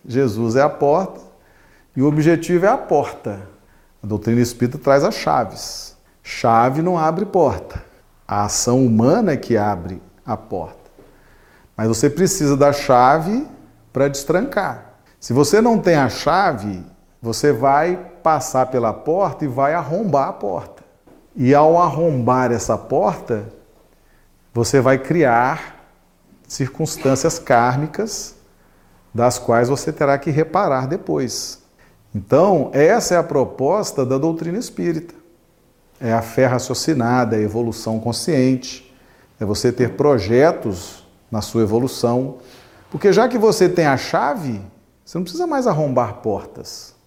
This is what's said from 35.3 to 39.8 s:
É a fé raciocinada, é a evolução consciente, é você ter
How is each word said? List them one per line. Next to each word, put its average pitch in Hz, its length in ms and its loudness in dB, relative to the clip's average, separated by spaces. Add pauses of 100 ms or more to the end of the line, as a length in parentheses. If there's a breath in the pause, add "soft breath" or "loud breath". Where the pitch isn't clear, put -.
É 113 120 -2
a 113 80 2
fé - 240 0
raciocinada, 123 880 0
é 107 40 0
a 107 40 0
evolução 113 560 -4
consciente, 127 920 -2 (460 soft breath)
é 110 60 -4
você 104 260 0
ter 123 200 -2